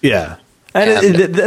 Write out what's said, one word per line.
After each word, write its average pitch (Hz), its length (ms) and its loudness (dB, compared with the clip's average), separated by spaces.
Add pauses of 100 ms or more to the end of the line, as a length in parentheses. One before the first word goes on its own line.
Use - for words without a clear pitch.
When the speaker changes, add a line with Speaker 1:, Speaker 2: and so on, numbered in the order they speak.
Speaker 1:
Yeah. 87 340 -2 (380)
And 208 160 2
Speaker 2:
And 208 140 0
Speaker 1:
it, 180 160 2
it, 170 120 -2 (140)